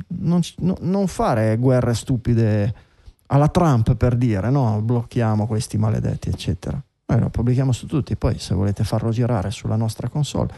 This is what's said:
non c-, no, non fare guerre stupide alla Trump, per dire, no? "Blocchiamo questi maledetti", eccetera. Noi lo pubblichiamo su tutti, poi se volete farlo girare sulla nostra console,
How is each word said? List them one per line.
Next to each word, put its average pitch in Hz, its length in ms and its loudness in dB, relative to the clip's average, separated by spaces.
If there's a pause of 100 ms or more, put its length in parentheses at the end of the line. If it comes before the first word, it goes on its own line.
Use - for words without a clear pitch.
non 175 340 0
c-, - 180 -6
no, 170 220 0
non 196 260 0
fare 113 500 0
guerre 123 380 2
stupide 113 800 0 (520)
alla 143 220 4
Trump, 143 480 4
per 120 200 2
dire, 113 360 0
no? 117 320 2
"Blocchiamo 113 640 0
questi 107 320 -2
maledetti", 110 500 0
eccetera. - 500 -4 (280)
Noi 117 140 2
lo - 80 0
pubblichiamo 127 420 2
su - 160 -4
tutti, - 280 -2
poi - 220 -2
se - 160 -6
volete 98 300 0
farlo 110 260 -2
girare 113 400 -2
sulla 110 260 -4
nostra 110 340 -4
console, - 480 -4